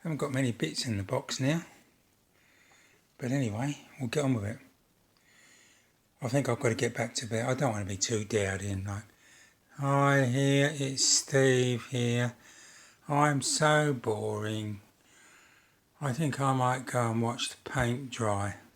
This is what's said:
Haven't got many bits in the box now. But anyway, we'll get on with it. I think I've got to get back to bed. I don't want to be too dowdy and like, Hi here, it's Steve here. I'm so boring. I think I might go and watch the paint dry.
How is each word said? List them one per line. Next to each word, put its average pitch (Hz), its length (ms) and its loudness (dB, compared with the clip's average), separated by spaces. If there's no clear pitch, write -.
Haven't 160 140 -4
got 143 160 -4
many 131 180 2
bits 151 360 -4
in 110 100 -2
the 98 60 -2
box - 380 -4
now. 147 220 2
But 120 140 -4
anyway, 131 440 -2
we'll 131 100 -6
get 147 160 -2
on 135 80 2
with 107 120 0
it. 104 140 -6
I 127 60 -4
think 131 200 2
I've 120 100 0
got 123 120 2
to 110 40 2
get 117 200 -2
back 117 220 -4
to 120 100 -6
bed. 113 200 -2
I 131 80 0
don't 135 180 0
want 104 120 -2
to 95 40 -6
be 98 100 -4
too 107 260 -2
dowdy 101 460 -2
and 95 160 -4
like, 101 160 -6
Hi 139 460 4
here, 139 540 4
it's 135 280 -2
Steve 127 840 4
here. 120 440 0
I'm 143 340 2
so 151 500 2
boring. 107 880 -4
I 139 120 -2
think 135 280 -2
I 135 140 2
might 127 320 0
go 120 240 0
and 113 100 0
watch 117 300 -2
the - 200 -16
paint 123 400 -2
dry. 101 460 -2